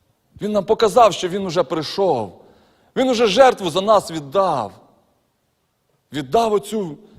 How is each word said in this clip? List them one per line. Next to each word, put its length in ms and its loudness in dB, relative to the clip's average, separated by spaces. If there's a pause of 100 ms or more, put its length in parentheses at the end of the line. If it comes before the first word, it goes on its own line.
(420)
Він 100 -4
нам 120 0
показав, 500 4
що 140 -6
Він 180 -4
уже 160 -2
прийшов. 800 -4 (540)
Він 120 0
уже 180 2
жертву 440 4
за 100 -2
нас 300 2
віддав. 640 -4 (1400)
Віддав 400 0
оцю 440 -4 (220)